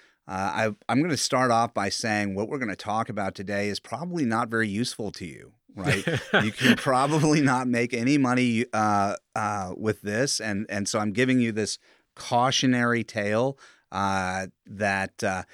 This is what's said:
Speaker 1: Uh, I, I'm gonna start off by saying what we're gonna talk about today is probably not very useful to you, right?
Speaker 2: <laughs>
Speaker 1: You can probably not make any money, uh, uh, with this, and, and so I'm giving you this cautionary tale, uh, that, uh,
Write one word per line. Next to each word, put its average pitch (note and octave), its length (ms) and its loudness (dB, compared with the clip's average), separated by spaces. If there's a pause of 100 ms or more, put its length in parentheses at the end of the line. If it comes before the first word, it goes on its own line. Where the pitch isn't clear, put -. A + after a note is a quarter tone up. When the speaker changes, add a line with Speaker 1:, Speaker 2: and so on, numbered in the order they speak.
(260)
Speaker 1:
Uh, - 60 -12
I, G2+ 440 -2 (120)
I'm A#2+ 140 2
gonna D#3+ 160 0
start B2+ 340 2
off A#2 220 4
by G2+ 160 0
saying G#2 440 -2
what G#2 140 -2
we're C#3 120 -6
gonna G#2 180 -4
talk A2 320 -2
about G2+ 260 -4
today G2+ 320 -4
is G2 140 -4
probably E3 420 -6
not A2+ 240 0
very A2+ 220 0
useful G#2+ 420 -4
to - 140 -12
you, B1+ 260 -16 (240)
right? - 300 -2
Speaker 2:
<laughs> - 360 -4
Speaker 1:
You G#3+ 120 0
can A#3 240 4
probably D3 640 2
not B2+ 260 2
make A#2+ 260 0
any B2+ 240 2
money, B2 540 2
uh, G#2 460 2 (180)
uh, G#2 400 -4
with G#2+ 260 -2
this, A2 380 -2
and, G#2+ 300 -4
and G2+ 180 -2
so A2 120 0
I'm G#2+ 120 0
giving B2+ 300 4
you A2+ 100 2
this G#2 260 -4 (380)
cautionary A#2+ 880 2
tale, A2 560 -2 (320)
uh, F#2+ 560 -2 (180)
that, G2 600 -2
uh, F#2 180 -2 (100)